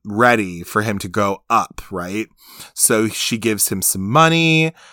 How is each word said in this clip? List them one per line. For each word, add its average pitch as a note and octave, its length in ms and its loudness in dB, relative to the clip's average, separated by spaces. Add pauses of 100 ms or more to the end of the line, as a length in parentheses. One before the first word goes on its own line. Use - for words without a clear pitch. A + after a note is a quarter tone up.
ready G#2 580 2
for - 180 -2
him G#2+ 180 -2
to G#2 80 -8
go G2 420 -4
up, G#2+ 400 0
right? F#2+ 380 -6 (460)
So A2+ 340 2
she - 300 -4
gives G#2+ 320 -2
him G2 120 -4
some F#2+ 260 -2
money. D#3+ 640 2 (200)